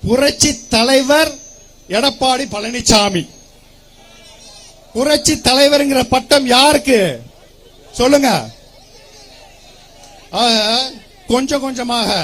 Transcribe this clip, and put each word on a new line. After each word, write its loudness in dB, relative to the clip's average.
புரட்சி 0
தலைவர் 2
எடப்பாடி -2
பழனிசாமி. -2
புரட்சி 0
தலைவர்ங்கிற 2
பட்டம் 0
யாருக்கு 4
சொல்லுங்க? 4
ஆக, 2
கொஞ்சம் -2
கொஞ்சமாக -4